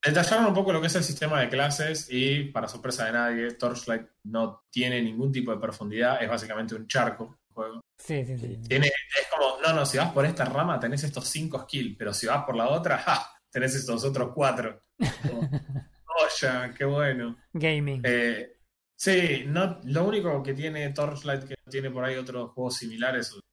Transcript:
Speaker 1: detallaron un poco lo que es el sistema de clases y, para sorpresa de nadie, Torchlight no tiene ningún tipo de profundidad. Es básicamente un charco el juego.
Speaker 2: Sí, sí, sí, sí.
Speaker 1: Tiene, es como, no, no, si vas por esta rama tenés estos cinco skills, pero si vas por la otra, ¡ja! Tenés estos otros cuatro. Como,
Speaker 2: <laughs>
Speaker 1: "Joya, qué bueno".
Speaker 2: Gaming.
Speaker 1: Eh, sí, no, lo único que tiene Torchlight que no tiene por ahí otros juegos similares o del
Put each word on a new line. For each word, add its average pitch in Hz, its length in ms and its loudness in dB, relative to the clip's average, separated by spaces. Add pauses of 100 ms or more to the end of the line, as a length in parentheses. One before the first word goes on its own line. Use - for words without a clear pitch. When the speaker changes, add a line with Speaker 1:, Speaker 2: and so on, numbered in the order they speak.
Speaker 1:
detallaron 175 440 6
un 202 80 6
poco 190 180 4
lo 160 80 4
que 165 80 0
es 170 80 0
el 170 80 2
sistema 151 380 0
de 120 80 2
clases 147 600 0
y, 139 360 2
para 135 240 -4
sorpresa 120 360 -6
de 113 60 -2
nadie, 120 440 0
Torchlight 120 520 -2 (160)
no 110 480 -2
tiene 123 300 0
ningún 117 320 0
tipo 123 180 0
de 104 80 -2
profundidad. 113 640 0
Es 107 60 -2
básicamente 113 440 -4
un 110 140 -10
charco 113 500 -2 (120)
el - 40 -20
juego. 113 280 -8 (160)
Speaker 2:
Sí, 143 260 -4
sí, 123 140 -6
sí, 117 240 -8
sí. 117 80 -10
Speaker 1:
Tiene, 139 180 4
es 139 420 0
como, 139 320 2
no, 160 120 4
no, 147 120 4
si 131 120 0
vas 165 160 2
por 139 120 4
esta 160 200 0
rama 139 340 0
tenés 135 240 0
estos 139 240 -4
cinco 151 360 -2
skills, 117 340 -4
pero 104 160 -4
si 113 140 -2
vas 139 180 2
por 123 100 -2
la 117 140 4
otra, 151 300 2
¡ja! - 280 0 (220)
Tenés 131 260 0
estos 117 300 -2
otros 135 300 0
cuatro. 123 480 0 (440)
Como, 127 220 -2
Speaker 2:
<laughs> - 560 -6
Speaker 1:
"Joya, 127 720 0
qué 139 80 0
bueno". 135 500 0 (180)
Speaker 2:
Gaming. 147 520 0
Speaker 1:
Eh, 120 520 0 (380)
sí, 170 520 2
no, 170 380 0
lo 147 200 2
único 175 380 2
que 135 100 -4
tiene 151 380 -4
Torchlight 143 540 -2
que 135 100 -12 (100)
no 127 60 -18
tiene 135 180 -4
por 127 160 -4
ahí 131 100 -2
otros 127 360 -8
juegos 123 240 -4
similares 117 560 -2
o 104 60 -18
del 98 40 -18 (120)